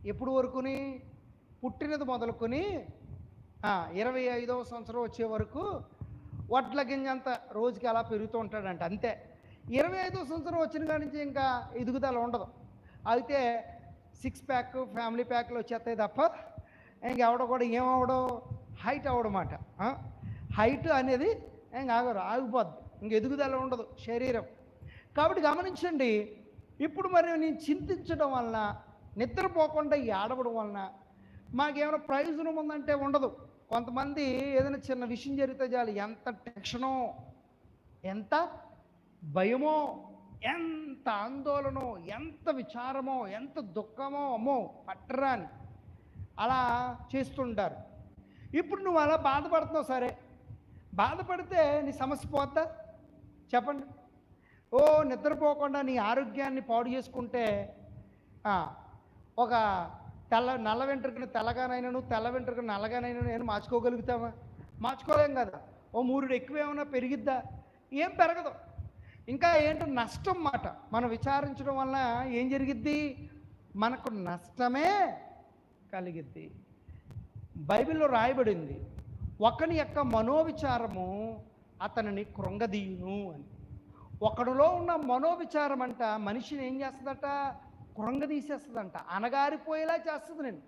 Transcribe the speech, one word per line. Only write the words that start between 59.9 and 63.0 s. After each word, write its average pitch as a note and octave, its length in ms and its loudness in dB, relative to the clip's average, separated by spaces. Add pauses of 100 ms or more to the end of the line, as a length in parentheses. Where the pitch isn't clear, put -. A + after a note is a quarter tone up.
తెల్ల, B3 260 4
నల్ల A3+ 280 0
వెంట్రుకను C4 420 -2
తెల్లగానైనాను, B3 760 -2
తెల్ల A#3 280 0
వెంట్రుకను B3 380 -4
నల్లగానైనాను A#3+ 600 -2